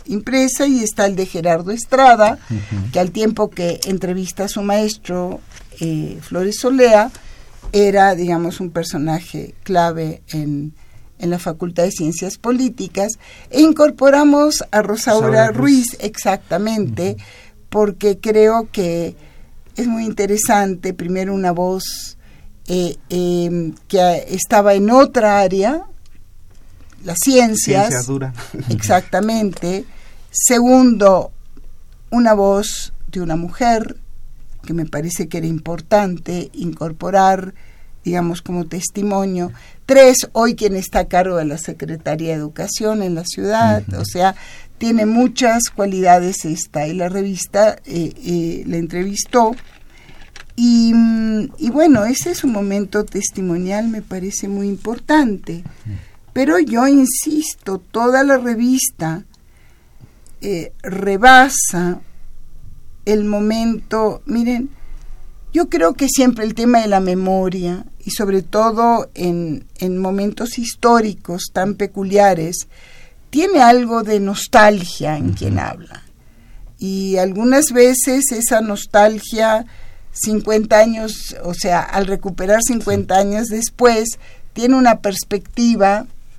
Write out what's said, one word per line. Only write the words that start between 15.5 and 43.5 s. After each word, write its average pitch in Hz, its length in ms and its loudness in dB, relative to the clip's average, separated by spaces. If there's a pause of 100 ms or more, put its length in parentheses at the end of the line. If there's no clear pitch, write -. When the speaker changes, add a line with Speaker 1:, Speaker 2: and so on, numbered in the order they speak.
Speaker 3:
Ruiz. 254 400 2
Speaker 1:
Ruiz, - 80 -14
exactamente, 202 1160 -4
Speaker 2:
Ujú. - 60 -18 (460)
Speaker 1:
porque 208 500 0
creo 220 540 4
que 170 420 -4 (600)
es 240 100 -4
muy 226 200 -4
interesante, 202 880 -2
primero 185 400 -4
una 185 180 0
voz, 180 640 -6 (500)
eh, 180 300 -2 (140)
em, 175 640 -2 (140)
que 190 120 2
a-, 175 160 4
estaba 202 560 2
en 202 180 2
otra 214 500 4
área, 196 420 0 (1200)
las 175 180 -6
ciencias. 226 640 4
Speaker 3:
Ciencia 123 220 -4
dura. 131 220 -6 (200)
Speaker 1:
<laughs> 131 180 -8
Exactamente. 190 1120 -2 (460)
Segundo, 240 1000 4 (800)
una 233 240 4
voz 196 580 0 (180)
de 185 100 -6
una 160 160 -4
mujer, 220 600 -2 (680)
que 160 100 -6
me 165 120 -2
parece 165 420 -6
que 175 100 -8
era 160 80 -4
importante 170 1080 -2
incorporar, 190 1000 -2 (500)
digamos, 175 380 -2
como 175 240 -6
testimonio. 190 840 -4 (340)
Tres, 262 460 8
hoy 233 220 2
quien 202 220 -2
está 190 240 -2
a 180 80 -4
cargo 185 280 0
de 160 100 -2
la 147 120 -6
Secretaría 160 720 -8
de 160 40 -4
Educación 185 680 -4
en 180 120 -4
la 170 100 -6
ciudad, 214 640 0